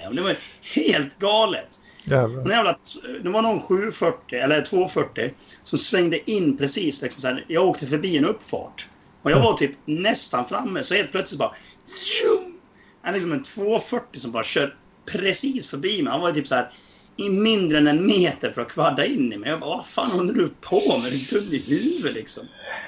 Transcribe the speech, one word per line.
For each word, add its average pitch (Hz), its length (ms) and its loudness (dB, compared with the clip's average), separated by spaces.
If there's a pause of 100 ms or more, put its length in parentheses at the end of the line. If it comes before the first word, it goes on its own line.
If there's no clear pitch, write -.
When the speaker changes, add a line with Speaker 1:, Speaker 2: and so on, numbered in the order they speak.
Speaker 1:
om. 120 80 -6
Det 170 60 -2
var 185 100 0 (440)
helt 151 420 2
galet. 208 600 0 (240)
Speaker 2:
Jävlar. 127 380 2
Speaker 1:
En 127 80 -2
jävla 208 220 4
t-, - 60 -8 (440)
det 175 80 -4
var 214 120 2
någon 220 180 2
sju 196 300 0
fyrtio - 540 -2
eller 147 180 4
två 180 260 2
fyrtio 127 420 -4 (320)
som - 160 -2
svängde 175 520 2
in 185 260 2
precis, 139 460 0
liksom, 127 200 -6
så 127 60 -2
här. 135 200 -4
Jag 170 200 2
åkte 147 180 -2
förbi 156 320 0
en 139 60 4
uppfart. - 600 -4 (360)
Och 143 80 2
jag 151 80 6
Speaker 2:
Mm. 131 60 6
Speaker 1:
var 226 120 6
typ 139 140 2 (140)
nästan 156 600 0
framme, 196 380 -4
så 180 120 0
helt 196 180 0
plötsligt 185 260 -4
bara, 117 140 0 (320)
zoom! - 680 2 (500)
Det - 60 -8
är 185 40 -2
liksom 175 200 -2
en 135 100 -2
två 208 360 0
fyrtio - 420 -6
som 117 120 -8
bara 113 120 -2
kör - 300 0 (380)
precis 196 560 0
förbi 180 340 -4
mig. 120 100 -2
Han 147 80 0
var 175 120 0
typ 147 140 -2
så 135 80 -2
här 123 160 0 (460)
i 202 140 -2
mindre 190 480 4
än 151 80 6
en 156 200 4
meter 175 460 2
för 123 100 -4
att 117 100 -10
kvadda 143 320 2
in 123 280 0
i 101 60 -8
mig. 113 120 -6
Jag 160 100 -4
bara, 151 160 -6
"Vad - 100 -10
fan - 240 -2
håller 180 240 0
du 180 140 2 (120)
på - 380 2
med? 120 80 -2
Är 127 40 -2
du 139 300 -2
dum 202 120 -6
i 139 60 0 (100)
huvudet, 196 460 0
liksom?" 113 300 -8 (440)